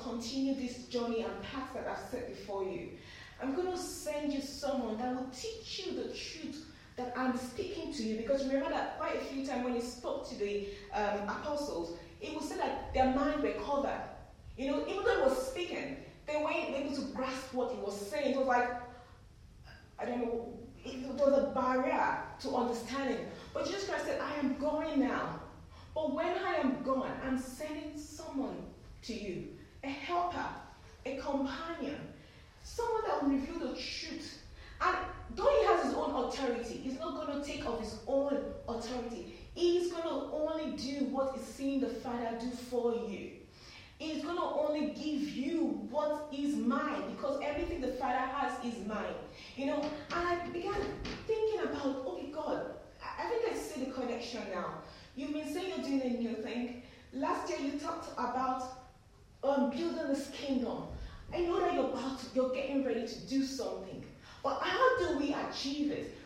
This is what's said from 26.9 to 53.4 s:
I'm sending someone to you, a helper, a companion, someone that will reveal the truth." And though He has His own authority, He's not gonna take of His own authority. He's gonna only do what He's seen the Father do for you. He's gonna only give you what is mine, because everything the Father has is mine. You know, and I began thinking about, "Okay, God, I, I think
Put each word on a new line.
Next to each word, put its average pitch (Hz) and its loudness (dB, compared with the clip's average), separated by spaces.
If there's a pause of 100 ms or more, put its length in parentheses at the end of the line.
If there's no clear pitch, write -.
I'm 262 2
sending 302 -6
someone 269 -4 (460)
to 226 -6
you, 202 -4 (340)
a 277 -6
helper, 339 0 (600)
a 269 -2
companion, 277 -2 (640)
someone 453 0
that 294 2
will 277 6
reveal 330 2
the - -2
truth." - -6 (400)
And 359 4 (380)
though 440 6
He 403 8
has 349 8
His - 0
own 262 2
authority, - 0
He's 262 -4
not 330 -2
gonna 294 -2
take 285 -6
of 233 0
His 214 -6
own 277 4 (240)
authority. 226 -4 (180)
He's 349 6
gonna 302 -2
only 302 0
do 262 0
what 262 2
He's 233 -6
seen 277 0
the 233 4
Father 233 -2
do 254 -2
for 233 2 (140)
you. 185 -6 (680)
He's 302 -2
gonna 349 0
only 294 2
give - 0
you 277 0
what 294 2
is 285 0
mine, 277 2 (120)
because - 0
everything 294 0
the 254 0
Father 254 2
has 254 2 (140)
is 202 -2
mine. 196 -2 (420)
You 277 -2
know, 302 2 (340)
and 349 2
I 349 2
began 381 0 (440)
thinking 440 4
about, 277 0
"Okay, - -4
God, - 0 (360)
I, - -4
I 403 -2
think 453 2